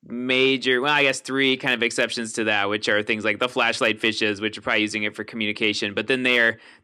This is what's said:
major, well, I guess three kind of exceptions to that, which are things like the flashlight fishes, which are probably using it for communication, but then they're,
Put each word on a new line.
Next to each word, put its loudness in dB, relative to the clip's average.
major, 2
well, 0
I 4
guess 2
three 0
kind -2
of -2
exceptions -2
to -2
that, 0
which -2
are 2
things -2
like 0
the -2
flashlight 0
fishes, 0
which -4
are -14
probably 0
using -2
it -6
for -8
communication, -2
but -4
then 0
they're, 2